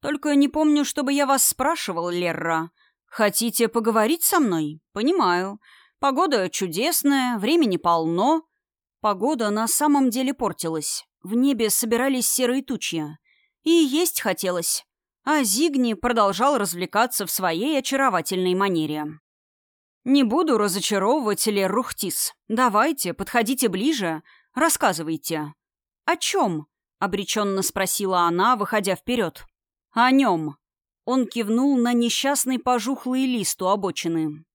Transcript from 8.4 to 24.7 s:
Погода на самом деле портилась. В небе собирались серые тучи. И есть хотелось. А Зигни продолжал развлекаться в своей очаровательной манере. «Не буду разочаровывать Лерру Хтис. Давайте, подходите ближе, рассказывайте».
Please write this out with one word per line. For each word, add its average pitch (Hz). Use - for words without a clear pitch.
Погода 220
на 214
самом 285
деле 254
портилась. 165
В 185
небе 240
собирались 240
серые 254
тучи. 165
И 311
есть 330
хотелось. 180
А 294
Зигни 247
продолжал 233
развлекаться 202
в -
своей 190
очаровательной 185
манере. 156
«Не 269
буду 269
разочаровывать 208
Лерру 202
Хтис. -
Давайте, 226
подходите 233
ближе, 185
рассказывайте». 160